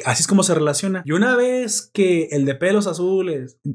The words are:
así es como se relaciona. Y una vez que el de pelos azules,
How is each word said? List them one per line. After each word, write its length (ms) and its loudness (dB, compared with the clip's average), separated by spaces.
así 160 0
es 60 0
como 160 4
se 120 2
relaciona. 500 -2
Y 60 -6
una 240 2
vez 580 -2
que 380 2
el 140 0
de 100 0
pelos 320 0
azules, 720 -4